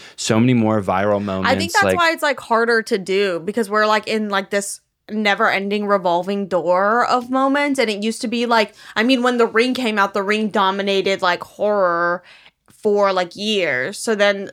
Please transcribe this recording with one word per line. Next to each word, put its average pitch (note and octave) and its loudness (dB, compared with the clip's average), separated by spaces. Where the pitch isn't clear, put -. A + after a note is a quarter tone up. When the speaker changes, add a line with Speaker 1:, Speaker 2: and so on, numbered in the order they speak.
Speaker 1:
so - 0
many B2+ 4
more A2 2
viral G2 0
moments, F#2+ -2
Speaker 2:
I - 2
think - -4
that's G4+ 2
Speaker 1:
like F#4+ 2
Speaker 2:
why E4+ 2
it's, D#4+ -4
like, C#4+ -2
harder A#3 0
to A3+ -2
do F#3+ -2
because G3 -4
we're, G#3+ 2
like, G#3+ 2
in, G#3+ -4
like, G3 -4
this G3+ -4
never-ending G3+ 0
revolving F#3+ 0
door F#3 2
of A#3+ -2
moments. C4+ 0
And A3+ 0
it G3+ -6
used A3 -4
to B3+ -4
be, A#3+ -2
like, A3+ 2
I G#3+ 0
mean, B3 2
when B3 2
The A3+ 4
Ring A#3+ 0
came A#3 -2
out, G3 0
The G3+ -2
Ring G#3+ 0
dominated, G3 0
like, F#3 0
horror F3+ 0
for, G3+ 2
like, F3+ -2
years. F#3 -2
So A3+ -2
then G3+ 0